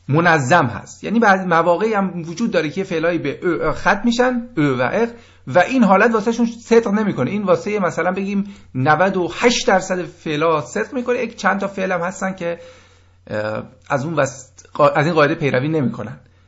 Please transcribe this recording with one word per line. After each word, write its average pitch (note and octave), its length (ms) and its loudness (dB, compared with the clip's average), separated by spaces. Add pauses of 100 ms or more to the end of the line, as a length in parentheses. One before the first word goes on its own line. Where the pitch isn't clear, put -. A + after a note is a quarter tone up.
منظم D#3+ 580 4
هست، - 380 -10
یعنی F#3 140 -2
بعضی F#3+ 280 4
مواقعی F3 480 2
هم F3+ 280 -2
وجود E3+ 280 -4
داره D#3 200 0
که F#3 140 -6
فعلایی E3+ 340 -2
به C#3 240 -6
ا، D#3+ 240 -2
ار D3+ 60 0
ختم G3+ 320 0
می‌شن، A#3+ 520 0
ا D3 220 2
و B2+ 40 0
ار، G3 260 0 (380)
و C3 120 2
این A#3+ 260 4
حالت G3+ 300 4
واسهشون A#3 320 0
صدق A#3 420 2
نمی‌کنه. G3 420 0
این G#3 120 -4
واسه G3+ 380 0
مثلاً E3+ 320 -2
بگیم G3 320 -4 (300)
نود D#3 420 2
و F3 180 -2
هشت - 320 0
درصد F#3 360 0
فعلا D#3 580 -2
صدق G3 340 -6
می‌کنه. B3 240 -2
یک A3+ 180 -6
چند G3 240 0
تا G3 80 -4
فعل F#3+ 240 -4
هم F3+ 80 -2
هستن F#3+ 320 -6
که، E3+ 260 -6 (680)
اه، G#2+ 360 -6 (280)
از C3+ 140 -2
اون E3 100 -6
وس-، - 380 -4 (220)
قا-، C#3+ 220 4
از D3 100 2
این E3+ 80 0
قاعده D3+ 200 4
پیروی C3+ 340 -2
نمی‌کنن B2 520 -4 (280)